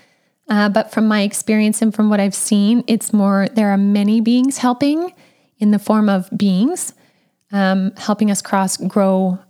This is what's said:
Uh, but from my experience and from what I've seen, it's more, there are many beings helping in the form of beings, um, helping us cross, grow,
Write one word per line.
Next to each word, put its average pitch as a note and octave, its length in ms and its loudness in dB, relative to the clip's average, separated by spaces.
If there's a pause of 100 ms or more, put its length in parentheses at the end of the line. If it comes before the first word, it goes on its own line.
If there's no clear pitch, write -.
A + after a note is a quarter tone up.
(480)
Uh, G#3 200 2
but G#3+ 220 -2
from A3 180 0
my G#3+ 140 2
experience G#3+ 580 0
and A3 140 0
from G#3+ 160 0
what G#3 100 2
I've G3 140 -2
seen, G#3+ 520 0
it's - 260 -2
more, G3 420 2
there G#3+ 160 0
are G3 80 0
many G3+ 420 0
beings B3 380 0
helping C#4+ 540 -2 (460)
in G#3 120 2
the G#3 80 2
form G#3+ 300 0
of F#3+ 280 0
beings, G#3 560 0 (600)
um, F#3+ 440 0
helping G#3 340 -2
us G3 120 -4
cross, F#3+ 340 -2
grow, F#3+ 640 0 (120)